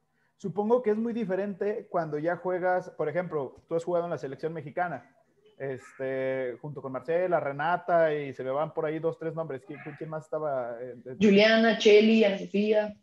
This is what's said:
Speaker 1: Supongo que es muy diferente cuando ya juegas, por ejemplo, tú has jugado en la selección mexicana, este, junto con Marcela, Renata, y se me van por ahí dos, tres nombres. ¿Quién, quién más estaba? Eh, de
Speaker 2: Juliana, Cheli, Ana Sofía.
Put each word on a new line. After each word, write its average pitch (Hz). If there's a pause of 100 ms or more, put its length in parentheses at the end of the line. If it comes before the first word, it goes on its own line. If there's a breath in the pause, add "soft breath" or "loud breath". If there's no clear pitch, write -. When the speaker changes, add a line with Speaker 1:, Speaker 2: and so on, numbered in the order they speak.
(360)
Speaker 1:
Supongo 208
que 214
es 214
muy 233
diferente 202
cuando 156
ya 165
juegas, 180
por 156
ejemplo, 151
tú 165
has 165
jugado 175
en 175
la 156
selección 139
mexicana, 156 (480)
este, 131
junto 147
con 135
Marcela, 165
Renata, 160
y 143
se 127
me 131
van 151
por 160
ahí 156
dos, 160
tres 160
nombres. 151
¿Quién, 147 (200)
quién 160
más 156
estaba? 135
Eh, 123
de 127
Speaker 2:
Juliana, 220
Cheli, 220
Ana 196
Sofía. 208